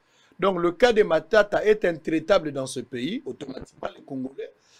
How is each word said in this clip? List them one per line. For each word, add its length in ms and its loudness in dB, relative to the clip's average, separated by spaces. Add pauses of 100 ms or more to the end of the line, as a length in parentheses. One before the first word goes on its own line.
(400)
Donc, 200 0
le 120 2
cas 220 4
de 80 4
Matata 640 2
est 180 2
intraitable 680 0
dans 160 -6
ce 140 -10
pays. 440 -8
Automatiquement, 680 -12
les 80 -20
Congolais 500 -12 (260)